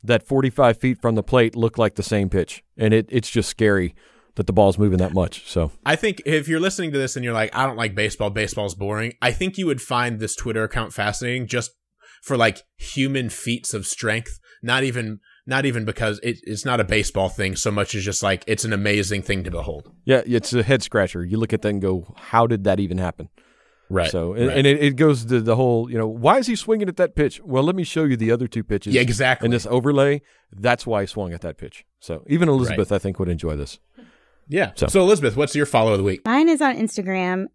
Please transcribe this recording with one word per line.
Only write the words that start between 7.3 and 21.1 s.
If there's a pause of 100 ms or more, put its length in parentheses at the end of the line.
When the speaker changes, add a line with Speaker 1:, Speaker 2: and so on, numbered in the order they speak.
Speaker 2:
like,
"I
don't
like
baseball,
baseball's
boring,"
I
think
you
would
find
this
Twitter
account
fascinating
just (500)
for,
like, (140)
human
feats
of
strength, (240)
not
even, (280)
not
even
because
it,
it's
not
a
baseball
thing
so
much
as
just,
like,
it's
an
amazing
thing
to
behold. (120)
Speaker 1:
Yeah,
it's
a
head
scratcher.